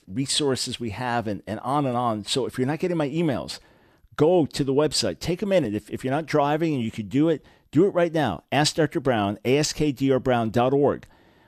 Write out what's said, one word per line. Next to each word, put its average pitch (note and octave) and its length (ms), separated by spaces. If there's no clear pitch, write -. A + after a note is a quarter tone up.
resources C3 720
we A#2 100
have A#2 380
and, G2+ 180
and - 140
on C#3 260
and B2 100
on. A2+ 280
So B2 220
if A2+ 120
you're B2+ 80
not D3+ 140
getting F3 160
my D3+ 120
emails, C3 520
go E3 300
to - 180
the C3+ 100
website. C3+ 460
Take F3 200
a A3 60
minute. E3+ 260
If, G#2 160
if - 140
you're C3 100
not D3+ 140
driving D3+ 480
and B2+ 80
you A2 80
could G#2+ 180
do C#3+ 200
it, D3+ 160
do E3 160
it F#3+ 40
right E3+ 220
now. C#3 380
Ask D3 240
Doctor E3 240
Brown, A2 460
A C3 140
S D3+ 140
K C#3+ 200
D C3+ 180
R C3 80
brown A#2 320
dot B2 220
org. C#3 340